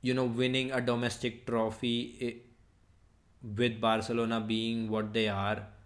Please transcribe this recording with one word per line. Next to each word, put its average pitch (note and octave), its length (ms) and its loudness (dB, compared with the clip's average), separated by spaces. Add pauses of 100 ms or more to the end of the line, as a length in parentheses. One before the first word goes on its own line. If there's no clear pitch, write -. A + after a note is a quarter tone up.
you B2+ 120 0
know, B2+ 120 2
winning B2+ 460 0
a B2+ 100 0
domestic A#2+ 680 -2
trophy A#2 720 0
i-, - 1300 -12 (100)
with A2+ 240 2
Barcelona A2+ 600 2
being A2+ 500 -2
what G#2+ 200 -2
they A2 160 2
are G2+ 380 -2 (200)